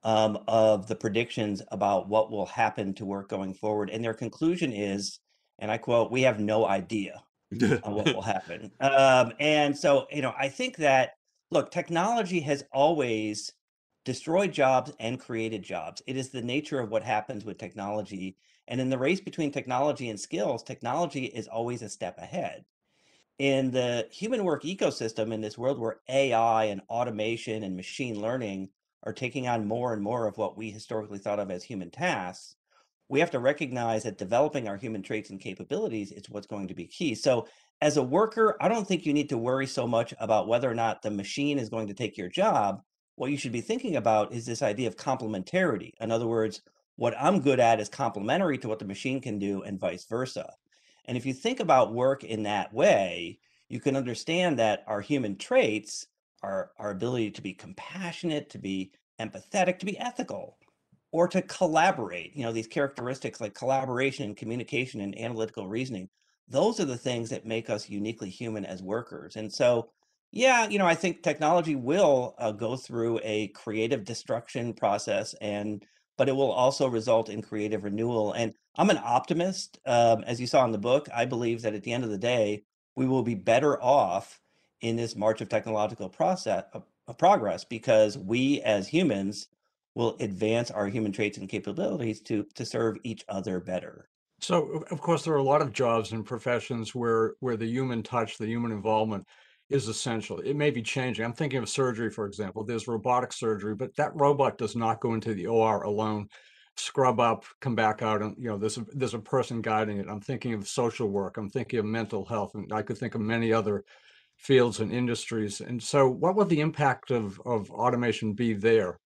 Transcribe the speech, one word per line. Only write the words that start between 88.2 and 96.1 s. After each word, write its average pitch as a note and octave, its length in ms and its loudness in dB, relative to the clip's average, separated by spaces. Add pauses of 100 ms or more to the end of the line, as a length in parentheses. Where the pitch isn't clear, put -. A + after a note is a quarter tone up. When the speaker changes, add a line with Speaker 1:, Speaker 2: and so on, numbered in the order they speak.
Speaker 1:
as G#2 260 2
humans G#2+ 600 0 (480)
will A#2 240 0
advance A2 520 0
our G2+ 160 -2
human G#2 240 -2
traits G#2 260 -2
and G2 100 -10
capabilities A#2 720 -4
to, G#2 260 -4 (100)
to B2 100 -6
serve A2+ 380 0
each A2 260 -8
other F#2+ 300 -4
better. - 500 -8 (320)
Speaker 3:
So, F3 280 2
of, D#3+ 220 -6
of E3 100 -8
course, E3+ 220 2
there E3 120 0
are - 20 4
a C#3 60 4
lot C#3+ 180 6
of C#3 100 0
jobs A2+ 400 0